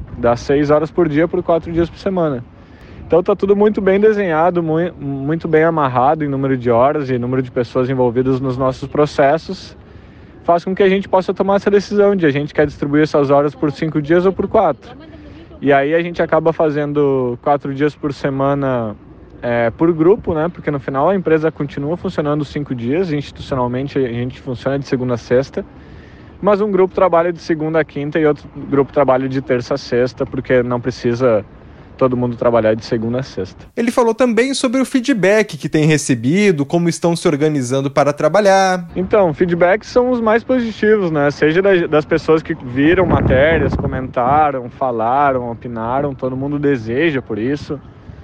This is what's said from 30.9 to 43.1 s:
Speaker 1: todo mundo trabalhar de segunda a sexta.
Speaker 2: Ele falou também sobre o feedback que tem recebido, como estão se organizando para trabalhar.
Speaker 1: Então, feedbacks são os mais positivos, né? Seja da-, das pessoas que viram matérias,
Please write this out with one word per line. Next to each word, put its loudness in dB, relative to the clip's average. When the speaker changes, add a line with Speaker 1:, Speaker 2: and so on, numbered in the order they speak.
Speaker 1:
todo 2
mundo -2
trabalhar 2
de -12
segunda -4
a -6
sexta. -12
Speaker 2:
Ele -2
falou 2
também 0
sobre -2
o 2
feedback 0
que -8
tem 2
recebido, 2
como 0
estão 0
se -10
organizando 0
para 2
trabalhar. 2
Speaker 1:
Então, 2
feedbacks 0
são 2
os 0
mais 2
positivos, 0
né? 2
Seja 2
da-, 2
das 2
pessoas 2
que -8
viram 2
matérias, 2